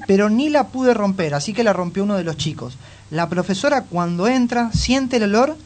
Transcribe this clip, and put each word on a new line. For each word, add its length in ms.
pero 220
ni 220
la 180
pude 240
romper, 400
así 220
que 100
la 80
rompió 320
uno 140
de 60
los 120
chicos. 400
La 200
profesora, 540
cuando 420
entra, 480
siente 420
el 60
olor 440